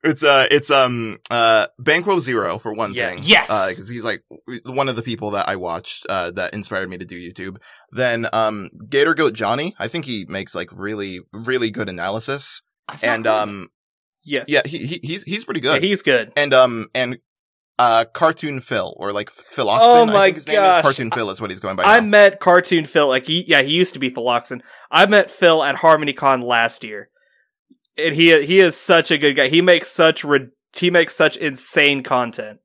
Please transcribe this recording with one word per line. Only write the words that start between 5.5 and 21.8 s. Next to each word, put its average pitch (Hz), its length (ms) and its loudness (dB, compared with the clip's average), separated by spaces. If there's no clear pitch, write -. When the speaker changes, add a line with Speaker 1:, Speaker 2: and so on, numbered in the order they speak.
Speaker 1:
watched, 87 520 -10
uh, 90 240 -6
that 92 220 -8
inspired 98 340 -8
me 90 120 -14
to 92 60 -14
do 87 140 -18
YouTube. 90 380 -16
Then, 117 400 -4
um, 107 380 -4
Gator 147 260 0
Goat 156 180 0
Johnny, 117 460 -4
I 104 80 -6
think 165 180 -10
he 110 240 -10
makes, 95 260 -10
like, 90 160 -10
really, 98 500 -10
really 117 380 -4
good 104 180 -8
analysis. 98 720 -8
Speaker 3:
I've - 160 -14
not 117 60 0
Speaker 1:
And, 113 160 -4
Speaker 3:
heard 113 80 2
of 107 80 0
Speaker 1:
um, 101 280 -10
Speaker 2:
Yes. 139 240 -8
Speaker 1:
yeah, 143 180 2
he, 156 200 -12
he, 160 180 -10
he's, 165 200 -10
he's 208 220 -8
pretty 156 160 -8
good. 139 200 0
Speaker 2:
Yeah, 190 80 -2
he's 196 140 -4
good. 120 340 0
Speaker 1:
And, 147 160 0
um, 123 400 2
and, 123 240 -6
uh, 117 340 2
Cartoon 156 480 -2
Phil, 95 360 -6
or, 98 140 -6
like, 104 220 -6
Ph-, - 180 -20
Philoxen, 220 300 0
Speaker 2:
Oh 240 220 8
Speaker 1:
I - 20 4
Speaker 2:
my 202 220 4
Speaker 1:
think 170 100 0
his 147 100 -14
name 208 100 -2
is. - 40 4
Speaker 2:
gosh. 180 220 4
Speaker 1:
Cartoon 139 280 0
Phil 117 200 -4
is 101 100 -10
what 104 80 -6
he's 92 100 -10
going 95 160 -6
by 92 80 -2